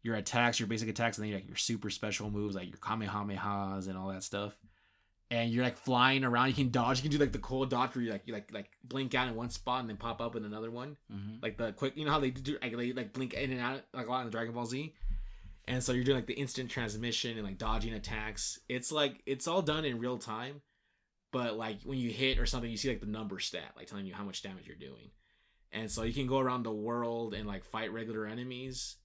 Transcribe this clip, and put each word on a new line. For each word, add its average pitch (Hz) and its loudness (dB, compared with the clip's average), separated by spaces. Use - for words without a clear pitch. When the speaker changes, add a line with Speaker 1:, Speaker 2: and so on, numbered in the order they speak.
Speaker 1:
your 113 0
attacks, 120 4
your 110 2
basic 110 0
attacks, 113 2
and 107 -2
then 107 -2
you, 101 -2
like, 98 -6
your - -6
super 107 0
special 104 -2
moves, 104 0
like 90 -4
your - -14
Kamehamehas 101 -2
and 92 -4
all 95 -4
that 95 -4
stuff. 101 -4
And 117 2
you're, 120 4
like, 123 0
flying 131 6
around. 123 6
You 135 4
can 127 4
dodge. 123 4
You 131 0
can 151 2
do, 147 4
like, 143 6
the - -2
cool 131 0
dodge 127 2
where 123 0
you, 113 0
like, 101 -4
you, 117 -6
like, 104 -8
like, 101 -8
blink 127 -2
out 127 4
in 117 -2
one 117 -2
spot 127 0
and 113 -6
then 104 -6
pop 113 -4
up 117 -2
in 110 -4
another 110 -6
one. 135 -8
Speaker 2:
Mm-hmm. 101 -6
Speaker 1:
Like 110 -2
the 113 0
quick, 135 -2
you 151 -2
know 143 4
how 151 6
they 131 4
do, 135 -4
like, 117 -2
they, 120 0
like, 120 -4
blink 131 -2
in 131 -2
and 123 -2
out, 127 -2
like, 120 -4
a - -6
lot 127 0
in 113 -4
Dragon 117 -2
Ball 120 -2
Z. 135 -4
And 127 0
so 127 2
you're 123 4
doing, 131 6
like, 110 0
the 120 -2
instant 131 -2
transmission 117 -2
and, 107 -4
like, 98 -4
dodging 110 2
attacks. 107 -4
It's, 123 -2
like, 147 2
it's 135 0
all 180 4
done 156 2
in 123 0
real 123 0
time. 123 -6
But, 120 0
like, 110 -4
when 135 -2
you 120 2
hit 131 4
or 123 6
something, 117 0
you 113 -4
see, 131 0
like, 110 0
the 104 -6
number 104 -4
stat, - -4
like, 78 -14
telling 101 -8
you 92 -8
how 101 -6
much 92 -6
damage 92 -12
you're - -14
doing. 62 -14
And 110 -4
so 113 -2
you 117 2
can 135 0
go 135 4
around 127 2
the 110 -2
world 117 -2
and, 104 -4
like, 98 -6
fight 110 -4
regular 110 -2
enemies 127 -6